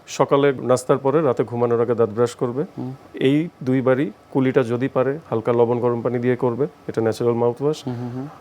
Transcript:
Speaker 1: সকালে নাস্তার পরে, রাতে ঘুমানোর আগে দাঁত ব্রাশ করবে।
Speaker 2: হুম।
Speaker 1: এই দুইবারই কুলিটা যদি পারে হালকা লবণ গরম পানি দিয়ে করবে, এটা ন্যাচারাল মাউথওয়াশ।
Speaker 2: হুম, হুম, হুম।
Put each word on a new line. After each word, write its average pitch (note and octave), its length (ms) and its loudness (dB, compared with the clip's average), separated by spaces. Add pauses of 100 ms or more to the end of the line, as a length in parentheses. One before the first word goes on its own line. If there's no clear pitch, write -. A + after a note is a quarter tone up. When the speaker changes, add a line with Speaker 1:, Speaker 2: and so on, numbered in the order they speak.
Speaker 1:
সকালে C#3 540 2
নাস্তার B2+ 360 2
পরে, C3+ 240 2
রাতে C3+ 220 2
ঘুমানোর A#2+ 380 0
আগে A#2 140 0
দাঁত A2+ 140 2
ব্রাশ A#2 260 0
করবে। C3 300 -4 (120)
Speaker 2:
হুম। C3 160 -10 (200)
Speaker 1:
এই D3 360 0 (140)
দুইবারই C3 480 0 (200)
কুলিটা C3 320 2
যদি A#2+ 240 -2
পারে C3+ 320 -2 (100)
হালকা A#2+ 240 0
লবণ A#2+ 260 2
গরম A#2+ 220 0
পানি A#2+ 180 -2
দিয়ে B2 160 0
করবে, B2 320 -2 (200)
এটা - 140 -4
ন্যাচারাল A2+ 320 0
মাউথওয়াশ। A#2+ 540 -2
Speaker 2:
হুম, B2 80 -6
হুম, A#2+ 140 -8
হুম। B2+ 180 -10 (140)